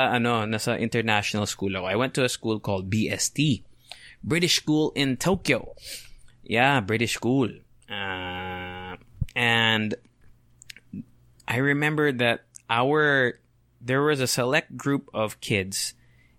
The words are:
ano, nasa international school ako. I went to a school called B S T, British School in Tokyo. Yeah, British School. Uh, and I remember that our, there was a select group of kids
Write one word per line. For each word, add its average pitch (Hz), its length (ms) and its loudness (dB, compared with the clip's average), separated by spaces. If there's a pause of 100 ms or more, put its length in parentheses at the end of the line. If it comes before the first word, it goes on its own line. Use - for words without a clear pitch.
(120)
ano, 117 320 2
nasa 110 360 -2
international 107 680 0
school 98 300 -4
ako. 92 100 -4
I 95 80 0
went 127 200 0
to 135 100 0
a 123 40 2
school 110 300 -4
called 95 320 -4
B 110 180 0
S 98 200 -2
T, 143 340 0 (600)
British 160 320 2
School 151 400 0
in 135 200 0
Tokyo. 160 600 0 (680)
Yeah, 131 380 4
British 107 340 0
School. 120 360 2 (380)
Uh, 92 1080 -8 (400)
and 113 580 2 (1500)
I 117 120 -4
remember 147 520 2
that 120 340 2 (240)
our, 139 680 2 (420)
there 131 220 0
was 147 180 2
a 123 60 2
select 131 500 0
group 139 380 -2
of 107 260 -2
kids 98 540 -2 (440)